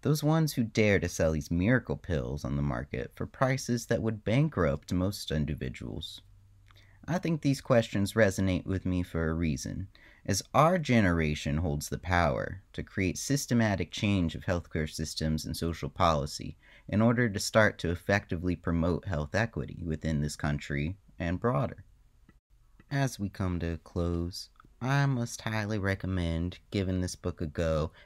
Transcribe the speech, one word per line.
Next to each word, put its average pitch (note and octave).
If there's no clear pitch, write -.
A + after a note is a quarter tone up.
Those D3
ones D#3
who B2
dare G#2
to E2+
sell E2
these D#2
miracle G#2
pills C#2+
on C2+
the C#2+
market C#2
for -
prices C3
that A#2
would A2
bankrupt G2
most F#2
individuals. C#2+
I D#3
think E3+
these C3+
questions A2
resonate F#2+
with F#2+
me F#2
for E2
a D#2+
reason, D#2+
as G2+
our D#3+
generation E2+
holds D2
the C#2+
power D#2+
to -
create F#2
systematic A2+
change F#2+
of -
healthcare E2+
systems D#2
and D#2+
social E2
policy D2+
in G2+
order A#2+
to G2+
start -
to E2
effectively F2+
promote E2+
health D2+
equity -
within D#2+
this D2
country D2
and F2+
broader. B2
As C#3
we G2+
come F#2
to E2
a E2
close, F2
I C#3
must B2
highly A2
recommend F2+
giving F#2
this F2+
book -
a F2+
go D#2